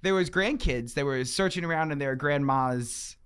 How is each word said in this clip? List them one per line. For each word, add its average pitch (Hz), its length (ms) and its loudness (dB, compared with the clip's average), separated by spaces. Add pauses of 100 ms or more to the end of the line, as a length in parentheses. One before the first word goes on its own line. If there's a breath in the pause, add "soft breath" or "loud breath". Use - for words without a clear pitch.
there 190 120 2
was 180 160 2
grandkids 180 640 0
that 139 100 0
were 131 200 0
searching 180 400 0
around 160 280 0
in 143 60 -2
their 135 180 -2
grandma's 135 1080 0